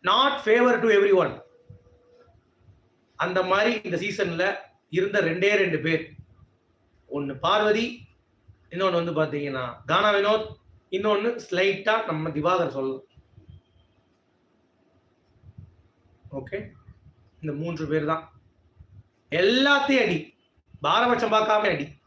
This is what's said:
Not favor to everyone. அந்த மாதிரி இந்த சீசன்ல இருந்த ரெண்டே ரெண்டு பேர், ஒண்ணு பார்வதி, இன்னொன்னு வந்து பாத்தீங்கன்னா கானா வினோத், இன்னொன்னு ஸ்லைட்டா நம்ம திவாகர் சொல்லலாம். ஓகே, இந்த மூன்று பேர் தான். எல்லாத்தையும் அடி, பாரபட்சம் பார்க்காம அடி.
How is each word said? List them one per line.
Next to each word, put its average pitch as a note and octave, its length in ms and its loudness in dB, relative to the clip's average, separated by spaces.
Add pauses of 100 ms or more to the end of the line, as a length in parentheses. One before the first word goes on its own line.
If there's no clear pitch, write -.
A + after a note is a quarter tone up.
Not B3+ 420 2
favor A#3 360 4
to A#3 80 2
everyone. G3 540 4 (1700)
அந்த F3+ 260 -2
மாதிரி G#3 400 2
இந்த E3+ 140 -4
சீசன்ல F#3 680 -4 (240)
இருந்த G3 320 0
ரெண்டே F3+ 340 0
ரெண்டு F3 240 0
பேர், D#3 360 -2 (1000)
ஒண்ணு C#3 240 -6
பார்வதி, G#3+ 680 0 (640)
இன்னொன்னு F3 420 -2
வந்து - 0 -
பாத்தீங்கன்னா C#3+ 640 -4 (100)
கானா G3+ 260 2
வினோத், G#3 440 0 (340)
இன்னொன்னு G#3 500 0 (100)
ஸ்லைட்டா G3 560 0
நம்ம D#3+ 220 -4
திவாகர் D#3 420 -2
சொல்லலாம். C3 320 -6 (3250)
ஓகே, C#3 380 -10 (680)
இந்த D3 160 -6
மூன்று D#3+ 300 -6
பேர் D3+ 180 0
தான். D#3+ 280 -6 (1000)
எல்லாத்தையும் C4 720 2
அடி, F3 360 -4 (420)
பாரபட்சம் A#3 520 2
பார்க்காம G#3+ 400 2
அடி. D3 220 -6 (120)